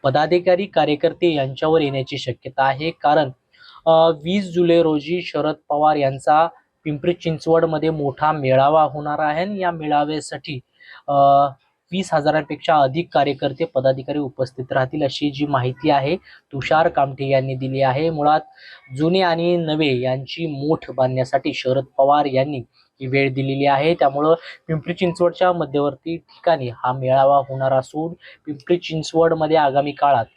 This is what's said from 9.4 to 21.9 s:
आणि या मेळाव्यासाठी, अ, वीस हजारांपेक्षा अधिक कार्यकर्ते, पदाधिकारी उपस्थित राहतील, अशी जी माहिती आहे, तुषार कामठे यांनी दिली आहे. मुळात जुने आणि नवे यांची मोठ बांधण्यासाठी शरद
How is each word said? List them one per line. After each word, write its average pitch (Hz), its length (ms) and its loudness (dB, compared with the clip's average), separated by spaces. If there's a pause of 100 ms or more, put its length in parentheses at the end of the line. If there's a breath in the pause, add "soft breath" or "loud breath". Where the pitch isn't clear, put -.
आणि 196 200 -6
या 180 100 -2
मेळाव्यासाठी, 147 920 -4 (480 loud breath)
अ, 143 60 0 (760)
वीस 180 220 -4
हजारांपेक्षा 151 600 0
अधिक 143 360 0
कार्यकर्ते, 143 520 -2
पदाधिकारी 135 540 -2
उपस्थित 131 540 -8
राहतील, 147 300 -2
अशी 147 280 -2
जी 143 160 -4
माहिती 131 440 -2
आहे, 143 260 0 (360 loud breath)
तुषार 156 360 0
कामठे 139 400 -2
यांनी 135 260 0
दिली 131 280 -4
आहे. 139 280 0
मुळात 151 300 2 (560 loud breath)
जुने 170 240 2
आणि 175 360 2
नवे 151 440 0
यांची 131 460 -4
मोठ 147 440 -4
बांधण्यासाठी 131 640 -2
शरद 131 300 -2 (120)